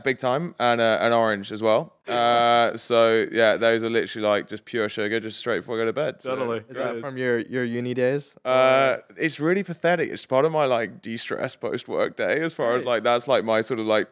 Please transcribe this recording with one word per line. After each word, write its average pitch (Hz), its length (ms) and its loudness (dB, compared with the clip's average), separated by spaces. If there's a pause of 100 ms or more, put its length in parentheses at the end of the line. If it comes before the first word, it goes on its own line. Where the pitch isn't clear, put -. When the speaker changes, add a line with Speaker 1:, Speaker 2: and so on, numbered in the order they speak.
Speaker 1:
big 131 160 -2
time. 139 400 -4
And, 120 200 2
uh, 110 220 2
an 117 100 2
orange 110 400 0
as 107 120 -10
well. 113 380 0
Speaker 2:
<laughs> - 100 -20
Speaker 1:
Uh, 117 640 2
so 113 560 2
yeah, 110 240 4
those 113 300 2
are 113 40 -2
literally, 110 380 -2
like, 104 200 2
just - 180 -14
pure 107 240 -2
sugar, 107 320 -4
just 107 180 -10
straight 107 200 -4
before 120 160 -8
I 113 60 -2
go 113 40 0
to 113 80 -2
bed. 147 280 -6
So 131 140 -6
Speaker 2:
Totally. 120 220 -4
Speaker 3:
Is 117 180 -14
Speaker 2:
There 131 80 -6
it 123 40 -4
Speaker 3:
that 117 80 -6
Speaker 2:
is. 117 100 -10
Speaker 3:
from 131 120 -10
your, 123 220 0
your 123 240 -4
uni 120 300 -4
days? 131 500 -2
Speaker 1:
Uh, 131 540 4
Speaker 3:
Or - 60 -14 (140)
Speaker 1:
it's 156 220 -2
really 180 240 0
pathetic. 170 460 0
It's - 160 -10
part 131 180 2
of 160 80 2
my, 151 140 2
like, 117 360 -2
de-stress - 540 -6
post-work - 640 -4
day. 117 240 0
As 165 120 -4
far 120 200 -2
as, 127 60 2
Speaker 3:
Right. 123 80 -6
Speaker 1:
like, 113 160 0
that's, 120 260 2
like, 110 160 4
my 110 160 2
sort 113 180 -4
of, 110 60 -4
like, 107 260 2